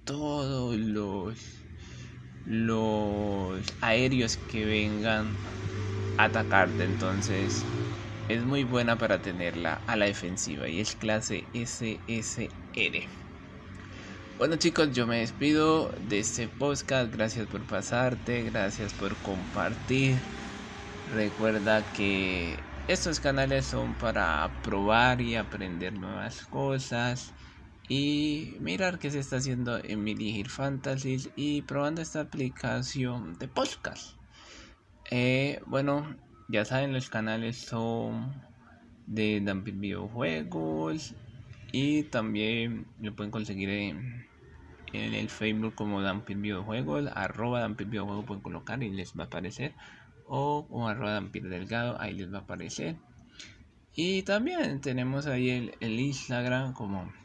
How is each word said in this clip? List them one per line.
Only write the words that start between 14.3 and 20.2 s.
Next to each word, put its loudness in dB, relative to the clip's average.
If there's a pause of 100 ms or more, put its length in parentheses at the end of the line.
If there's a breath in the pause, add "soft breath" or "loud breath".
Bueno, 4
chicos, 6
yo 4
me 4
despido 4 (200)
de 4
este -2
podcast. 2
Gracias 0
por -4
pasarte, 0
gracias 0
por -2
compartir. 2 (1000)